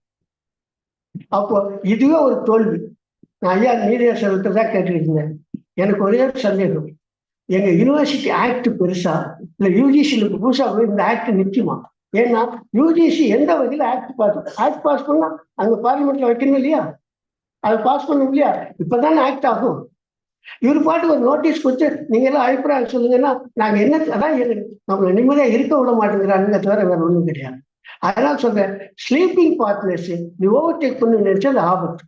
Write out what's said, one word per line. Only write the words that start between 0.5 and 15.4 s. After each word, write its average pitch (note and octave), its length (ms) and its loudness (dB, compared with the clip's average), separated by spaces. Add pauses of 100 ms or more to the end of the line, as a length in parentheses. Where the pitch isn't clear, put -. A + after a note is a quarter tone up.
அப்போ G3+ 540 -2
இதுவே C4+ 360 2
ஒரு C#4 260 0
தோல்வி. A3 520 0 (420)
நான் F#3 200 0
ஐயா A#3+ 140 4
நீதியரசர்கிட்ட G#3 800 0
தான் A3 140 2
கேட்டுருக்கேன். D#3+ 680 -2 (400)
எனக்கு G3 300 0
ஒரே A#3 200 2
ஒரு C4 160 -2
சந்தேகம், E3+ 520 -2 (540)
எங்க F#3+ 260 0
யூனிவர்சிட்டி C4+ 640 0
ஆக்ட் A3+ 360 -2
பெருசா F3+ 640 -2 (220)
இல்ல F#3+ 200 2
யூ C4+ 140 4
ஜி D4 120 4
சி C4 200 0
புதுசா G#3 540 0
போய் A3+ 100 2
இந்த G3+ 180 0
ஆக்ட் A#3 260 -2
நிக்குமா? F#3+ 500 -2 (360)
ஏன்னா, A#3 420 0 (120)
யூ D#4 220 4
ஜி E4 180 4
சி C#4 180 2
எந்த D4 300 2
வகையில C4+ 240 -2
ஆக்ட் B3 340 -4
பாஸ், G#3 420 -2
ஆக்ட் D4 240 -2
பாஸ் C#4 240 0
பண்ணா D#4 480 -2